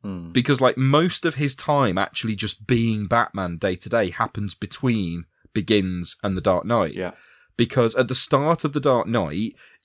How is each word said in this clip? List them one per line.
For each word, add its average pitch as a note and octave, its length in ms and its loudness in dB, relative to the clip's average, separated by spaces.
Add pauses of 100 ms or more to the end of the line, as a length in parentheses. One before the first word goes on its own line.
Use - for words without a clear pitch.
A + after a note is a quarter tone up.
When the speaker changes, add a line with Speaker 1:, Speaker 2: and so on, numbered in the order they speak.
Speaker 1:
Hmm. F2 300 -10
Speaker 2:
Because, B2+ 300 2
like, B2+ 160 4
most D3 480 2
of D#3+ 100 0
his C#3 200 -2
time C3 420 2
actually G#2+ 380 -2
just G2+ 320 -6
being A2+ 400 0
Batman F#2+ 500 0
day F#2 180 0
to - 140 -14
day A2 200 2
happens G#2 460 -4
between F#2+ 720 -2 (280)
Begins F#2 720 0
and G2 140 -2
The F2 40 -4
Dark F2+ 240 2
Knight. G#2 280 0
Speaker 1:
Yeah. F#2 180 -6 (460)
Speaker 2:
Because A#2 380 2
at B2 120 2
the C3 80 -4
start D3+ 480 2
of D3 100 -2
The D3 60 -2
Dark B2+ 280 2
Knight, G2+ 480 -2 (300)